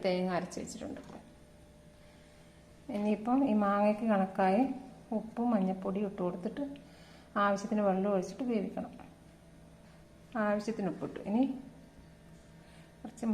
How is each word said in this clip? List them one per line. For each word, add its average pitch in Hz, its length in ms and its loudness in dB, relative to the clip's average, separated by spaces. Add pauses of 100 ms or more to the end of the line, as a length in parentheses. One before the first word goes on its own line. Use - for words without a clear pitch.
തേങ്ങ 185 320 0
അരച്ച് 180 240 -8
വെച്ചിട്ടുണ്ട്. - 400 -12 (1900)
ഇനിയിപ്പം 214 420 2 (120)
ഈ - 20 4 (120)
മാങ്ങയ്ക്ക് 208 480 4
കണക്കായ 190 440 4 (640)
ഉപ്പും 233 340 -4
മഞ്ഞൾപ്പൊടിയും 190 560 0
ഇട്ട് - 160 -8
കൊടുത്തിട്ട് 196 400 -4 (800)
ആവശ്യത്തിന് 202 440 0
വെള്ളം 190 260 2
ഒഴിച്ചിട്ട് 190 360 -2
വേവിക്കണം. 196 420 -4 (1500)
ആവശ്യത്തിന് 208 480 0
ഉപ്പിട്ടു. - 260 -8 (100)
ഇനി 226 140 4 (1600)
കുറച്ച് - 340 -8